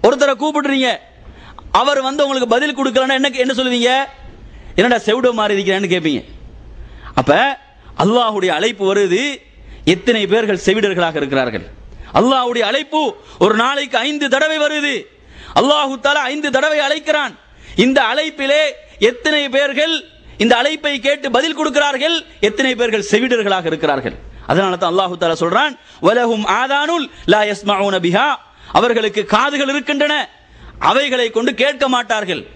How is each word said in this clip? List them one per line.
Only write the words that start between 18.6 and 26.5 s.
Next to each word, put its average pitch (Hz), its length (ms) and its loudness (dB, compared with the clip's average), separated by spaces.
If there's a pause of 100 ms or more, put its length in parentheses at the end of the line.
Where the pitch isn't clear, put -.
எத்தனை 277 500 0
பேர்கள் 277 560 -2 (340)
இந்த 240 180 4
அழைப்பை 285 420 -2
கேட்டு 277 320 -2
பதில் 294 240 0
கொடுக்கிறார்கள்? 294 680 0 (160)
எத்தனை 247 340 0
பேர்கள் 220 360 0
செவிடர்களாக 214 560 2
இருக்கிறார்கள்? 147 500 -2 (300)
அதனால 180 300 0
தான் 170 160 -2
அல்லாஹு 180 280 0
தஆலா 165 200 0
சொல்றான், 226 340 0 (280)
"வலஹும் 226 440 2
ஆதானுல் 277 600 0 (200)